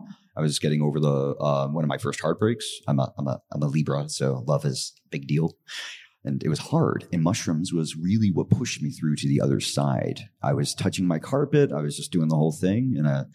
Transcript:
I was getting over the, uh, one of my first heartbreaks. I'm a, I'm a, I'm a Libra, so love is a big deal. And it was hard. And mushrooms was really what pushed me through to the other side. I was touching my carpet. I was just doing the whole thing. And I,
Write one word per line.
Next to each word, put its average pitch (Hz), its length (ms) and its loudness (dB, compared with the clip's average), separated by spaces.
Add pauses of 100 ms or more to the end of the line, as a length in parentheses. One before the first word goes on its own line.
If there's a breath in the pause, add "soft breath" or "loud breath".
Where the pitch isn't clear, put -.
(360 loud breath)
I 76 60 -2
was 76 180 2
getting 76 220 2
over 76 180 0
the, 71 400 2
uh, 69 280 2
one 78 160 -2
of 76 40 0
my 69 120 -2
first 69 200 -4
heartbreaks. 104 480 0 (200)
I'm 71 120 2
a, 64 180 -2
I'm 69 100 -4
a, - 120 -4 (140)
I'm 71 80 -6
a 73 60 2
Libra, 71 420 0
so 67 380 -2
love 73 180 0
is - 280 -4 (120)
a - 40 -20
big 69 180 -8
deal. 76 280 0 (680 loud breath)
And 69 200 -4
it - 60 0
was 76 80 2
hard. - 560 0
And 85 80 2
mushrooms 82 500 0
was 78 240 -2
really 98 360 2
what - 180 0
pushed - 320 0
me 73 80 0
through 76 280 0
to 71 100 -2
the 69 120 4
other 65 200 4
side. 62 640 -2 (200)
I 71 120 0
was 69 200 0
touching 95 320 -2
my 80 140 0
carpet. 143 520 2
I 71 100 -2
was 73 140 -4
just - 160 -10
doing 80 180 2
the 80 60 2
whole 78 160 4
thing. 104 460 2
And 76 100 2
I, 69 280 0